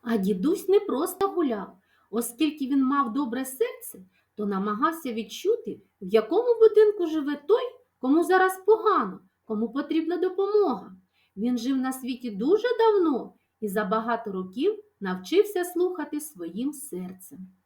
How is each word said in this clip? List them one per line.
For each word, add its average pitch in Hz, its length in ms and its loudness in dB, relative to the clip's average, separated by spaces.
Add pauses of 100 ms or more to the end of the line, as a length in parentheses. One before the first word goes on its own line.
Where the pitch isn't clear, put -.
А 233 160 -2
дідусь 202 500 0
не 392 120 6
просто 349 480 -2
гуляв. 247 500 -4 (320)
Оскільки 277 580 -4
він 269 160 2
мав 262 300 0
добре 254 320 -4
серце, - 600 -6 (300)
то 208 100 -6
намагався 214 680 -2
відчути, 220 680 -4 (200)
в 190 120 -8
якому 440 460 2
будинку 415 480 6
живе 294 400 -4
той, 494 160 4 (360)
кому 294 240 4
зараз 370 420 2
погано, 359 540 2 (260)
кому 220 240 -4
потрібна 311 480 -2
допомога. 381 760 0 (420)
Він 247 200 -2
жив 262 200 -2
на 254 160 -2
світі 247 380 -8
дуже 330 360 2 (100)
давно 370 560 2 (260)
і 214 80 -6
за 208 160 -2
багато 220 480 -2
років 190 520 -4 (160)
навчився 330 680 0
слухати 339 540 -4
своїм 190 540 -8
серцем. 185 760 -14 (180)